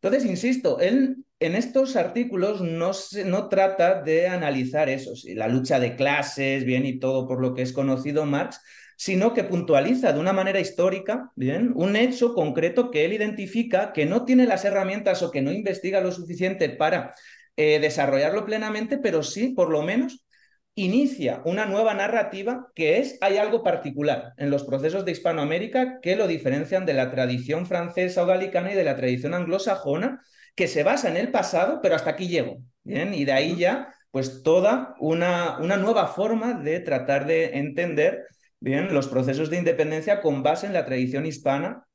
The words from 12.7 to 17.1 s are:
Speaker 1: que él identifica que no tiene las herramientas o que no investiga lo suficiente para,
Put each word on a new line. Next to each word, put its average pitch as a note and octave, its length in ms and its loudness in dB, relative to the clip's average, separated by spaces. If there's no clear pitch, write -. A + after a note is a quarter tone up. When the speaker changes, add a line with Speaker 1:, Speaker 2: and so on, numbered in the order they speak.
Speaker 1:
que D3+ 120 4
él F3+ 80 0
identifica G#3+ 800 0
que D3+ 140 2
no A3+ 180 2
tiene B3+ 220 6
las G3 180 2
herramientas G3 600 0
o E3 80 -4
que C#3 100 0
no C#3 80 0
investiga F#3+ 500 -2
lo F#3 120 0
suficiente F3+ 560 -2
para, D#3+ 440 -2